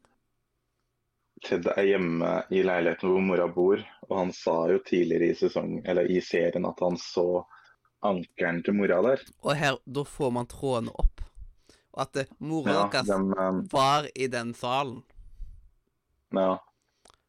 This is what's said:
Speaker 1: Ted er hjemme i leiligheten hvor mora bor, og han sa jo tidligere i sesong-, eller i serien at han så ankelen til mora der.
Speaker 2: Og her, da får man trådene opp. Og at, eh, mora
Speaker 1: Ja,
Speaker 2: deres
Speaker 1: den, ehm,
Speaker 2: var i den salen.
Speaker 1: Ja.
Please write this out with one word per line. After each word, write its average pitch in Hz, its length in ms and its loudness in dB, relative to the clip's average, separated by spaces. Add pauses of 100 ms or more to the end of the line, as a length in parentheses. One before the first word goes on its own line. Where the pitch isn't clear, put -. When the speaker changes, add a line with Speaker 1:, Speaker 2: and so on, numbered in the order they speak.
(1400)
Speaker 1:
Ted 87 260 -2
er 101 160 0
hjemme 87 460 2 (200)
i 95 140 2
leiligheten 87 480 0
hvor 95 100 4
mora 87 260 2
bor, 90 340 2 (200)
og - 140 -6
han 92 180 0
sa - 220 -2 (120)
jo 90 120 4
tidligere 85 500 2
i - 60 0
sesong-, 85 480 -2
eller 90 240 2
i 90 140 2
serien 87 440 0
at 87 140 -6
han 87 180 0
så 90 460 0 (600)
ankelen 87 600 -2
til 101 140 2
mora 95 240 4
der. 127 220 2 (160)
Speaker 2:
Og 147 160 0
her, 143 280 0
da 135 200 -6
får 135 280 -2
man 120 160 -2
trådene 120 460 -4
opp. - 280 2 (720)
Og - 80 -6
at, 135 160 -4
eh, 135 200 -4
mora 147 360 -2
Speaker 1:
Ja, 101 140 2
Speaker 2:
deres - 200 -2
Speaker 1:
den, 98 260 2
ehm, 95 340 0
Speaker 2:
var 143 480 2
i 131 120 -2
den 117 260 -4
salen. 123 500 -4 (1300)
Speaker 1:
Ja. 95 260 2 (720)